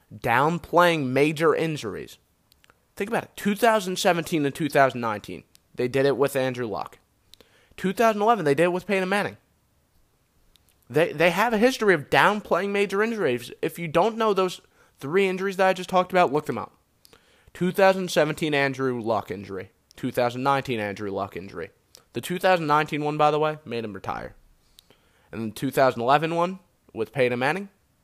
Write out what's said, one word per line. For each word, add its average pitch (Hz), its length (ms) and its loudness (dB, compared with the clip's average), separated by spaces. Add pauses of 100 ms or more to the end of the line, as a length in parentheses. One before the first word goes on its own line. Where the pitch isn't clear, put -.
(120)
downplaying 156 920 2
major 147 480 2
injuries. 113 640 -6 (760)
Think 202 140 -6
about 208 140 -2
it. - 120 -20
Two 202 180 -2
thousand 202 440 0
seventeen 170 460 0
and 139 100 -2
two 151 140 -4
thousand 131 320 4
nineteen, 104 440 -6 (300)
they 123 140 -2
did 135 160 0
it 139 120 4
with 135 200 0
Andrew 127 300 -2
Luck. 87 320 -10 (800)
Two 185 160 -2
thousand 220 300 2
eleven, 214 220 4
they 143 100 4
did 160 100 4
it 180 80 2
with 175 140 -6
Peyton 190 220 -2
Manning. 190 280 -2 (1500)
They, 151 220 2
they 160 180 2
have 208 220 0
a 214 60 0
history 220 360 2
of 147 160 -4
downplaying 190 600 2
major 202 320 -2
injuries. 180 500 -2 (100)
If 160 160 -6
you 170 100 -8
don't 190 300 2
know 220 160 2
those 185 260 -2 (380)
three 185 300 0
injuries 190 280 -4
that 190 120 4
I 190 40 4
just 180 160 -6
talked 185 240 0
about, 180 200 4
look 147 140 -2
them 120 120 -4
up. - 140 -10 (800)
Two 180 180 -2
thousand 190 400 2
seventeen 151 420 0
Andrew 135 480 -2
Luck 107 300 -4
injury. 98 400 -10 (240)
Two 127 160 -6
thousand 123 320 -2
nineteen 135 380 0
Andrew 101 320 -6
Luck 98 240 -6
injury. 85 340 -12 (440)
The 120 60 -6
two 180 200 -6
thousand 180 260 2
nineteen 151 380 0
one, 147 120 -2
by 151 140 4
the 151 80 0
way, 156 260 -2
made 117 200 -8
him 107 80 -10
retire. 62 420 -10 (1000)
And 113 180 -8
the 101 40 -18
two 131 180 -6
thousand 127 280 2
eleven 151 360 2
one 180 240 -2 (320)
with 110 200 -6
Peyton 123 280 0
Manning, 175 300 -2 (340)